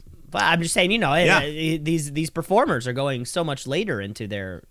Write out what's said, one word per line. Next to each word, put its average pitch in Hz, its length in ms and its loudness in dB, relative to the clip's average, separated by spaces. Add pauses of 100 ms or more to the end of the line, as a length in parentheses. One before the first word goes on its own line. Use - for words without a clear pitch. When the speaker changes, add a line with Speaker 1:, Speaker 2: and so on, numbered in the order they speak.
(300)
Speaker 1:
But - 140 2
I'm 170 180 4
just 165 140 -2
saying, 185 160 4
you 233 80 2
know, 147 160 2
Speaker 2:
Yeah. 175 240 4
Speaker 1:
uh, 156 420 -2
these, 151 320 0
these 156 160 -2
performers 170 580 2
are 123 60 -2
going 131 320 -2
so 175 180 -2
much 143 220 -4
later 147 340 -2
into 101 280 -6
their, 95 440 -8